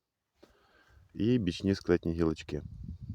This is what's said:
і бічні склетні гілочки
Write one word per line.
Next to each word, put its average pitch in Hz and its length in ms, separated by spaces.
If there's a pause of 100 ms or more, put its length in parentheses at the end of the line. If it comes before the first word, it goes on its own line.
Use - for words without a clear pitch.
(1120)
і 120 240
бічні 98 380
склетні 85 380
гілочки 80 500 (520)